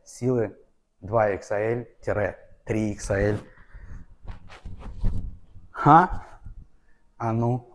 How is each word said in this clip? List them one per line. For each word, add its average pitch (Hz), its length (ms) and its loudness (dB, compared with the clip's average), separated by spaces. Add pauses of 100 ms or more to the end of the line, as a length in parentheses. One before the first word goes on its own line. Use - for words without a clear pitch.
сіли 120 480 0 (500)
два 107 260 2
ікс 95 240 -4
ель 113 320 0
тире 98 640 -4 (160)
три 110 180 0
ікс 104 300 -4
ель. 104 260 2 (2250)
Ха? 165 540 6 (920)
Ану. 117 460 0 (120)